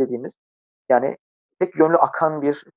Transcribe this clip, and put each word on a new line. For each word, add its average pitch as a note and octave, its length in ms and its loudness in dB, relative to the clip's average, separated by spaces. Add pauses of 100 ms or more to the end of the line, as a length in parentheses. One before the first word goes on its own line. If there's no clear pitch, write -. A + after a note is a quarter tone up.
dediğimiz, B2 360 -6 (520)
yani B2+ 280 0 (420)
tek F3+ 200 -4
yönlü D#3 180 4
akan D#3 460 0
bir C#3+ 220 -2 (120)